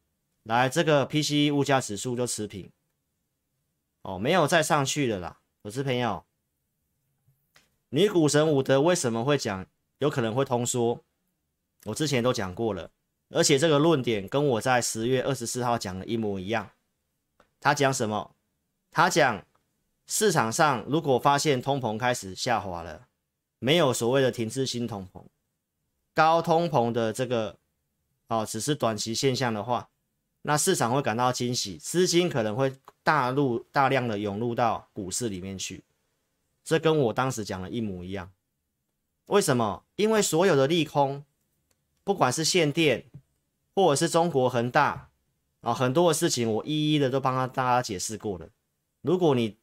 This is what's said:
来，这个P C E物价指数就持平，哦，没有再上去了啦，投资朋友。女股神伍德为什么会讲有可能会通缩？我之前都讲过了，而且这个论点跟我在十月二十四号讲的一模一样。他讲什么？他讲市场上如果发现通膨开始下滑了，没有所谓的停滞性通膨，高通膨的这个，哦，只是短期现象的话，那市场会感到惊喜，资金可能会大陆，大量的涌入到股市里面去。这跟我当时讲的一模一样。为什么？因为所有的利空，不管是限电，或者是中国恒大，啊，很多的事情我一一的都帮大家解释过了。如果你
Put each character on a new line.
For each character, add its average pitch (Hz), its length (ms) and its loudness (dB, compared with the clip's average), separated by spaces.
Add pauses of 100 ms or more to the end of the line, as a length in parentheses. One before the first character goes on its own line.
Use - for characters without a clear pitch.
(420)
来， 120 260 2
这 151 140 0
个 147 240 2
P 151 160 -2
C 147 140 -2
E 147 160 2
物 143 100 2
价 135 180 2
指 104 160 -6
数 120 200 -6
就 123 100 -2
持 107 220 -6
平， 98 220 -14 (1300)
哦， 95 160 -8
没 117 140 -2
有 170 160 4
再 170 140 4
上 151 220 0
去 139 220 -2
了 104 140 -2
啦， 82 180 -12 (240)
投 104 80 -14
资 131 140 -6
朋 135 120 -2
友。 113 280 -4 (1700)
女 170 180 2
股 175 200 4
神 151 220 4
伍 139 120 2
德 135 180 2
为 170 140 2
什 131 180 -2
么 113 120 -2
会 143 140 2
讲 95 280 -6 (320)
有 139 120 0
可 143 100 -2
能 113 140 0
会 135 100 0
通 123 220 -2
缩？ 120 380 -2 (800)
我 107 100 -8
之 156 140 -2
前 131 140 0
都 123 100 2
讲 98 220 -6
过 113 200 -2
了， 85 160 -12 (380)
而 165 160 0
且 147 140 4
这 160 100 2
个 147 100 4
论 151 240 4
点 110 240 -2
跟 139 220 0
我 113 120 0
在 123 200 2
十 113 260 -4
月 127 160 0
二 135 120 -2
十 120 120 -8
四 123 160 -6
号 120 160 0
讲 92 180 -8
的 92 100 -10
一 110 100 -4
模 104 240 -4
一 92 80 -10
样。 107 220 -6 (880)
他 139 120 4
讲 139 200 2
什 123 160 -2
么？ 104 260 -6 (560)
他 170 180 4
讲 131 360 2 (640)
市 208 260 2
场 120 180 0
上 131 380 2
如 147 120 0
果 139 180 2
发 143 200 2
现 139 240 0
通 139 180 -2
膨 110 180 -4
开 123 140 0
始 98 220 -10
下 117 240 -2
滑 92 240 -8
了， 82 260 -16 (500)
没 135 180 2
有 151 160 4
所 117 160 -2
谓 135 140 2
的 127 100 2
停 110 160 -6
滞 127 160 -4
性 120 220 -6
通 101 260 -10
膨， 90 120 -20 (920)
高 160 260 4
通 170 300 2
膨 120 220 2
的 113 200 -2
这 127 140 -4
个， 113 320 -4 (720)
哦， 110 200 -2
只 110 120 -8
是 147 140 -2
短 113 220 0
期 110 180 -6
现 131 200 0
象 120 180 -2
的 104 100 -4
话， 113 280 -6 (520)
那 147 140 0
市 175 180 0
场 123 180 0
会 139 100 2
感 110 140 -2
到 123 160 2
惊 123 220 -4
喜， 98 240 -6
资 175 280 -2
金 170 220 2
可 139 140 -2
能 107 140 -4
会 135 160 0 (300)
大 143 280 2
陆， 131 280 0 (120)
大 139 180 2
量 131 180 0
的 107 120 -2
涌 101 200 -4
入 120 160 -4
到 110 380 -2
股 95 180 -10
市 120 180 -4
里 95 120 -8
面 95 180 -10
去。 90 240 -12 (840)
这 160 140 0
跟 160 180 2
我 123 160 2
当 127 180 -2
时 113 140 -6
讲 95 160 -8
的 92 80 -10
一 117 120 -6
模 95 240 -8
一 92 80 -12
样。 95 180 -10 (960)
为 156 140 2
什 147 160 2
么？ 107 260 -2 (140)
因 214 160 2
为 214 100 4
所 170 240 2
有 180 80 4
的 135 140 4
利 160 160 2
空， 143 400 -2 (800)
不 196 100 0
管 131 180 2
是 160 120 -2
限 151 260 2
电， 139 360 2 (680)
或 190 160 4
者 139 60 4
是 165 120 2
中 170 220 2
国 131 180 2
恒 120 220 -2
大， 131 400 0 (520)
啊， 117 120 -2
很 127 180 0
多 170 180 4
的 156 40 2
事 165 160 0
情 113 220 0
我 107 120 -2
一 151 280 -2
一 151 80 2
的 131 100 2
都 135 80 0
帮 127 300 -2
大 127 160 -4
家 123 180 2
解 101 160 -6
释 107 180 -8
过 101 220 -6
了。 82 100 -16 (520)
如 165 180 0
果 160 160 4
你 117 280 -2